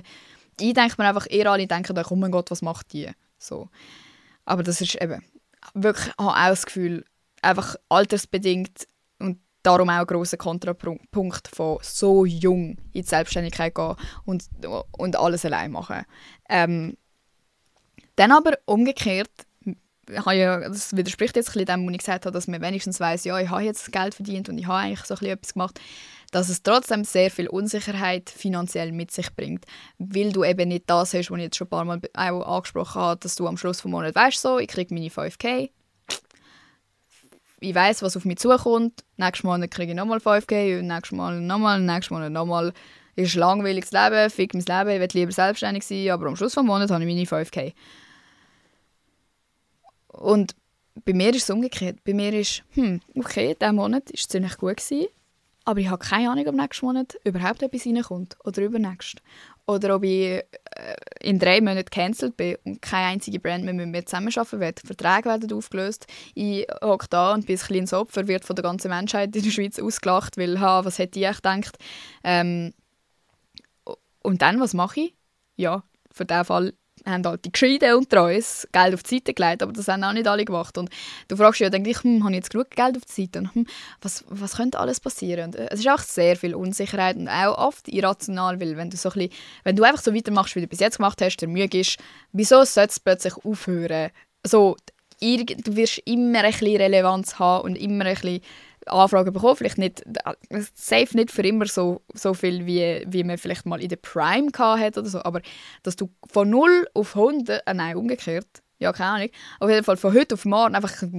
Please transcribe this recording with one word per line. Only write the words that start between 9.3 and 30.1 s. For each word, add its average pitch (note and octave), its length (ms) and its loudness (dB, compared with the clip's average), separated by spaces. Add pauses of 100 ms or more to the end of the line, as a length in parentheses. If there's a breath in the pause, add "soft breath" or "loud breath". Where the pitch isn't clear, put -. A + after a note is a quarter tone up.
darum F3+ 280 6
auch F3 100 2
ein F3 80 0
grosser F3 300 -2
Kontrapunkt F3 1120 -6
von D#3+ 360 -4
so G3 420 4
jung F3 520 0 (160)
in F#3 100 -6
die - 0 -
Selbstständigkeit E3 720 -2
gehen E3 200 -4 (300 loud breath)
und, F#3 200 -4 (520)
und F3+ 200 -2
alles F3 280 0
allein A#2+ 260 -4
machen. F2 320 -10 (460 loud breath)
Ähm, E3+ 480 0 (1200)
dann G#3+ 160 6
aber D#4 340 6
umgekehrt, G#3+ 640 0 (800)
ich G3+ 160 -8
habe F#3+ 100 2
ja, F#3 260 4
das G3+ 340 -8
widerspricht F#3+ 400 -2
jetzt A#3 140 0
ein F#3+ 160 -2
bisschen - 0 -
dem, F3+ 200 0
was F3+ 60 -4
ich F3+ 80 -6
gesagt F#3 260 -4
habe, F#3 80 -4
dass F3+ 140 -6
man E3+ 140 -6
wenigstens F#3 400 -6
weiss, E3+ 240 -2
„Ja, F#3 140 -2
ich F#3 100 -2
habe F#3 140 -2
jetzt G#3+ 280 -6
Geld G3 240 -4
verdient G3 320 -8
und F3 100 -8
ich F3+ 80 -8
habe F#3 140 -2
eigentlich G3 260 -6
so - 80 -8
ein F#3+ 60 -8
bisschen G3 140 -6
etwas - 200 -12
gemacht“, F#3 280 -6 (500 loud breath)
dass F3+ 160 0
es F3+ 160 -4
trotzdem A3 400 2
sehr F#3 260 2
viel F3 180 -4
Unsicherheit G3 840 -4
finanziell F3 640 -6
mit E3+ 180 -8
sich - 240 -8
bringt, D3+ 300 -8 (320 loud breath)
weil G3 340 -2